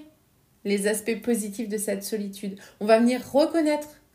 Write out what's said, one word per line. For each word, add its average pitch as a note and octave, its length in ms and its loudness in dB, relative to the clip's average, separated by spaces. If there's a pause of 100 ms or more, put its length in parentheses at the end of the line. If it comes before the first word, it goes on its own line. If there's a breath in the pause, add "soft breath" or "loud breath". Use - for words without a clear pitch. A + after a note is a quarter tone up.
(640)
les G3+ 220 0
aspects G#3+ 340 -2
positifs G#3+ 480 -4
de G#3+ 80 -4
cette G3+ 260 -4
solitude. G3 560 -8 (200 loud breath)
On G#3 80 -4
va A3+ 120 10
venir B3 220 2 (100)
reconnaître D4+ 580 2 (260)